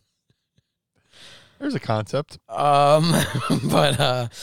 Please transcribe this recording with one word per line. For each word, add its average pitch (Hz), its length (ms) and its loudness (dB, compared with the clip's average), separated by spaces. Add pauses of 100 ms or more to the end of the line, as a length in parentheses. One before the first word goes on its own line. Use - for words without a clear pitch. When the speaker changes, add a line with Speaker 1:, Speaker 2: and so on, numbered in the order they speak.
(1600)
Speaker 1:
There's 277 160 -6
a 127 40 -4
concept. 110 600 -6 (100)
Speaker 2:
Um, 143 600 2 (280)
<laughs> 123 260 -2
but, 147 340 2
uh, 127 280 -2 (160)